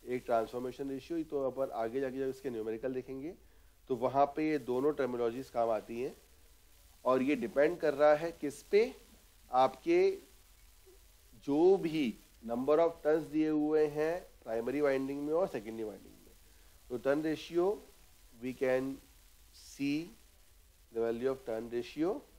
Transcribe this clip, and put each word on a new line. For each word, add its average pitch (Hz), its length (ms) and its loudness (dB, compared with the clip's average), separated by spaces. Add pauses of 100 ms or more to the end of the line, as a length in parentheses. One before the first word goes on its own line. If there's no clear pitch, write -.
एक 123 200 -4
transformation 123 640 -2
ratio, 156 320 -6
तो 139 280 -2
अपन 135 220 -4
आगे 113 280 -4
जाके 131 180 -4
जब 135 100 -2
इसके 131 220 -8
numerical 113 440 -4
देखेंगे, 135 400 -8 (540)
तो 131 80 0
वहाँ 131 300 4 (100)
पे 156 140 0
ये 151 80 0
दोनों 127 340 0
terminologies 123 580 -2
काम 117 200 0
आती 113 300 -4
हैं। 139 160 -6 (880)
और 131 180 4
ये 139 140 2
depend 139 420 2
कर 147 160 0
रहा 151 200 6
है 165 180 -2
किस - 300 -6
पे, 226 320 4 (580)
आपके 170 680 4 (1300)
जो 165 320 6
भी 156 420 -2 (280)
number 127 320 2
of 165 140 4 (140)
turns 156 240 2
दिए 156 180 2
हुए 151 380 2
हैं 156 400 -2 (180)
primary 120 360 -2
winding 139 460 0
में 151 80 -2
और 185 140 2
secondary 113 360 -8
winding 101 300 -12
में। - 200 -20 (540)
तो 123 100 -6
टर्न 143 240 0
ratio, 170 680 -2 (560)
we 127 80 -4 (100)
can 131 340 0 (580)
see 143 420 -4 (1000)
the 113 60 -2
value 117 300 0
of 131 160 -4
turn 113 240 -6
ratio 147 460 -4 (220)